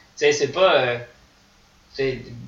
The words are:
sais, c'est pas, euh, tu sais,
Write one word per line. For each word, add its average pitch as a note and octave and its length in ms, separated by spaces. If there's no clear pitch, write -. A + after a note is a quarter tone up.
sais, D3 160
c'est C#3+ 220
pas, F3+ 220
euh, B2 220
tu - 60
sais, C3 240